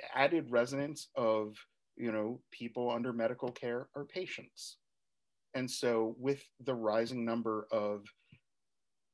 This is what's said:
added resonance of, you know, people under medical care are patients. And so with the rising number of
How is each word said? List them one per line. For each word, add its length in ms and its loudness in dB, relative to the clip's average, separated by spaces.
added 340 4
resonance 680 2
of, 420 2
you 160 -2
know, 260 -2
people 380 -4
under 220 0
medical 400 0
care 420 -4
are 120 -8
patients. 720 -10
And 140 -2
so 480 2
with 240 0
the 100 0
rising 520 0
number 440 0
of 360 0